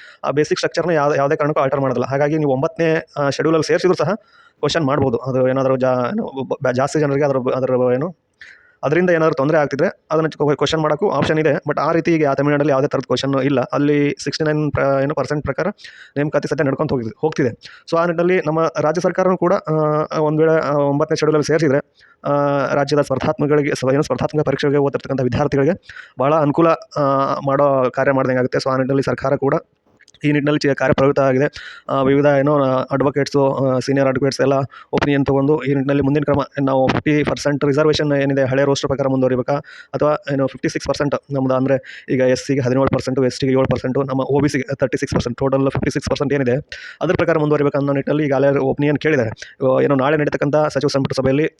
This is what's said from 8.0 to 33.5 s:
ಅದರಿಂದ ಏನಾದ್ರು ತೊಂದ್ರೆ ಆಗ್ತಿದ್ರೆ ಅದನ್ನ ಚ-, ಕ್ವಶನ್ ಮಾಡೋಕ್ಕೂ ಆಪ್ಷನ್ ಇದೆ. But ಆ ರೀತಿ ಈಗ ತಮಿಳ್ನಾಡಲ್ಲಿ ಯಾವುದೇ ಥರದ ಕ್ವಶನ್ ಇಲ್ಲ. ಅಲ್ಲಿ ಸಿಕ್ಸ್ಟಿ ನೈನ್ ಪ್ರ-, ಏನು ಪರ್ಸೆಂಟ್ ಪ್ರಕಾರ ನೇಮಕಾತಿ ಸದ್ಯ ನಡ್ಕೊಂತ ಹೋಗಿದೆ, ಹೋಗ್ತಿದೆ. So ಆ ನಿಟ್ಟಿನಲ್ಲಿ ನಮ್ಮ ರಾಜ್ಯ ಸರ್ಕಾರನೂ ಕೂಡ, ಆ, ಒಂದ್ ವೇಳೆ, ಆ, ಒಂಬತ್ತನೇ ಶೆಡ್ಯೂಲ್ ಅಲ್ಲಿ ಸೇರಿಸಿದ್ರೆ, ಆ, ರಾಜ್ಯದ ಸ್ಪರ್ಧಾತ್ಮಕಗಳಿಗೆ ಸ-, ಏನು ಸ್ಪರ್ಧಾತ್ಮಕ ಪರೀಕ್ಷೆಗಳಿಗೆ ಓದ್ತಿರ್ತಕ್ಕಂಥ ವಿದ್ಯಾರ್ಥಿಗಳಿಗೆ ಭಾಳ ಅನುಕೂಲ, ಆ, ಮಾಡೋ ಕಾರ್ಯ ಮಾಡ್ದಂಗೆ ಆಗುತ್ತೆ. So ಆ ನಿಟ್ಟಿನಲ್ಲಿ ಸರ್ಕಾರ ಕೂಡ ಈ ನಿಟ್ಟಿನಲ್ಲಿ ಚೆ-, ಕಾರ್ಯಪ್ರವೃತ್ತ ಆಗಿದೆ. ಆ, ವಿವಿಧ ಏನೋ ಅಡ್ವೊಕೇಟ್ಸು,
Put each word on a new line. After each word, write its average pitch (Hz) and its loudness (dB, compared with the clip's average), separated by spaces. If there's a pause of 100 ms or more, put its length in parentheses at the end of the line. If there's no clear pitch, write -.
ಅದರಿಂದ 170 2
ಏನಾದ್ರು 160 2
ತೊಂದ್ರೆ 151 0
ಆಗ್ತಿದ್ರೆ 147 -2
ಅದನ್ನ 160 0
ಚ-, 147 -8 (180)
ಕ್ವಶನ್ 156 -2
ಮಾಡೋಕ್ಕೂ 156 0
ಆಪ್ಷನ್ 156 0
ಇದೆ. 156 2
But 147 -2
ಆ 151 0
ರೀತಿ 170 0
ಈಗ 151 2
ತಮಿಳ್ನಾಡಲ್ಲಿ 143 0
ಯಾವುದೇ 135 2
ಥರದ 131 -4
ಕ್ವಶನ್ 131 -2
ಇಲ್ಲ. 135 0
ಅಲ್ಲಿ 143 0
ಸಿಕ್ಸ್ಟಿ 147 -4
ನೈನ್ 151 -2
ಪ್ರ-, 139 0
ಏನು 143 -4
ಪರ್ಸೆಂಟ್ 147 -4
ಪ್ರಕಾರ 147 -4 (500)
ನೇಮಕಾತಿ 151 -2
ಸದ್ಯ 151 -2
ನಡ್ಕೊಂತ 147 -4
ಹೋಗಿದೆ, 113 -4
ಹೋಗ್ತಿದೆ. 123 -2 (420)
So 165 -2
ಆ 170 0
ನಿಟ್ಟಿನಲ್ಲಿ 175 0
ನಮ್ಮ 160 0
ರಾಜ್ಯ 160 0
ಸರ್ಕಾರನೂ 185 0
ಕೂಡ, 175 2
ಆ, 156 0
ಒಂದ್ 151 2
ವೇಳೆ, 160 4
ಆ, 139 -2
ಒಂಬತ್ತನೇ 147 0
ಶೆಡ್ಯೂಲ್ 156 2
ಅಲ್ಲಿ 147 0
ಸೇರಿಸಿದ್ರೆ, 147 2 (460)
ಆ, 147 -2 (420)
ರಾಜ್ಯದ 147 0
ಸ್ಪರ್ಧಾತ್ಮಕಗಳಿಗೆ 147 0
ಸ-, 131 0
ಏನು 139 2
ಸ್ಪರ್ಧಾತ್ಮಕ 151 -2
ಪರೀಕ್ಷೆಗಳಿಗೆ 143 0
ಓದ್ತಿರ್ತಕ್ಕಂಥ 135 -2
ವಿದ್ಯಾರ್ಥಿಗಳಿಗೆ 135 2 (480)
ಭಾಳ 139 2
ಅನುಕೂಲ, 160 4
ಆ, - -2 (440)
ಮಾಡೋ 135 2
ಕಾರ್ಯ 135 0
ಮಾಡ್ದಂಗೆ 131 0
ಆಗುತ್ತೆ. 127 0
So 131 -2
ಆ 131 0
ನಿಟ್ಟಿನಲ್ಲಿ 135 0
ಸರ್ಕಾರ 135 -2
ಕೂಡ 135 0 (680)
ಈ - 0
ನಿಟ್ಟಿನಲ್ಲಿ 147 2
ಚೆ-, 139 0
ಕಾರ್ಯಪ್ರವೃತ್ತ 135 2
ಆಗಿದೆ. 135 2 (360)
ಆ, 135 0
ವಿವಿಧ 139 2
ಏನೋ 143 2
ಅಡ್ವೊಕೇಟ್ಸು, 135 0